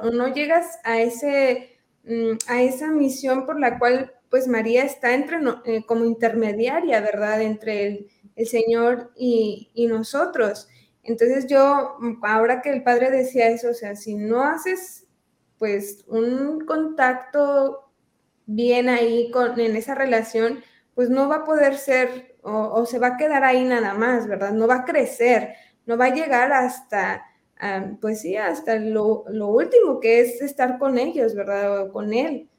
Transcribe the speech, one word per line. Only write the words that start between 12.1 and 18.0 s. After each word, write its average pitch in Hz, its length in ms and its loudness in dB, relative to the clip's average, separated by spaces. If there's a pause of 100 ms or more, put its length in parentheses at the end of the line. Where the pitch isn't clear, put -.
ahora 233 380 2
que 294 80 -2
el 277 120 -2
padre 247 280 2
decía 254 380 2
eso, 233 220 0
o 233 40 -4
sea, 208 220 -10
si 208 200 -10
no 220 280 -2
haces, 359 600 -6 (520)
pues, 202 500 -6
un 269 580 -2
contacto 277 1200 0 (560)